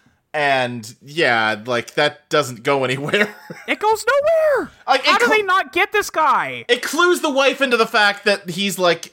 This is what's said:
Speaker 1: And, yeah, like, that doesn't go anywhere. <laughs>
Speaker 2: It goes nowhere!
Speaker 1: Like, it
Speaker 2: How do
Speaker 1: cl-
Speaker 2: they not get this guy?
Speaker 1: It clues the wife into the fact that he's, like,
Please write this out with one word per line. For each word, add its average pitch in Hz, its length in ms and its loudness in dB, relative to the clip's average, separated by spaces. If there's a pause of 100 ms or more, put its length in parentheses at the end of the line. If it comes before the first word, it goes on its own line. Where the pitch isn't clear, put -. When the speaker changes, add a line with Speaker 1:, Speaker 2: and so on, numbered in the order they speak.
(340)
Speaker 1:
And, 123 680 -2
yeah, 117 640 0
like, 120 300 -4
that 147 340 -2
doesn't 127 360 -2
go 139 200 2
anywhere. 143 500 -2 (160)
<laughs> - 160 -16
Speaker 2:
It 269 120 -4
goes 427 280 0
nowhere! 571 640 0 (160)
Speaker 1:
Like, 269 140 2
it 269 60 -4
Speaker 2:
How 381 120 4
do 466 80 2
Speaker 1:
cl- 440 120 2
Speaker 2:
they 427 40 0
not 370 300 -2
get 370 200 -2
this 415 180 -2
guy? 175 580 -2
Speaker 1:
It 240 140 2
clues 339 400 2
the 311 80 0
wife 269 320 2
into 247 160 2
the 226 80 4
fact 208 400 2
that 196 240 0
he's, 190 280 -4
like, 175 340 0